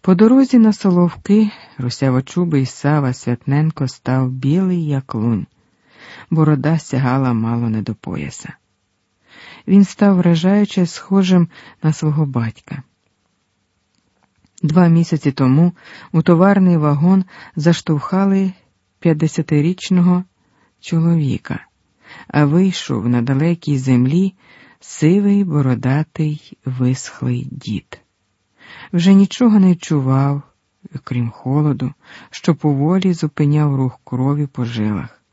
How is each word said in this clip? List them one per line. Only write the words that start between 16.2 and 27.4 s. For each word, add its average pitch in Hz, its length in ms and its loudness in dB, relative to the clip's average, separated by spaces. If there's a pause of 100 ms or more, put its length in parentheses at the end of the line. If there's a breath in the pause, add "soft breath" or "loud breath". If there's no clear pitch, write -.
товарний 180 560 4
вагон 156 460 2 (320 loud breath)
заштовхали 185 1000 0 (460)
п'ятдесятирічного 170 1200 0 (560)
чоловіка, 165 840 -2 (640 loud breath)
а 147 180 0
вийшов 143 640 -2
на 120 120 0
далекій 143 560 -2
землі 131 560 0 (460 soft breath)
сивий, 202 640 0
бородатий, 147 1200 -4
висхлий 127 880 -4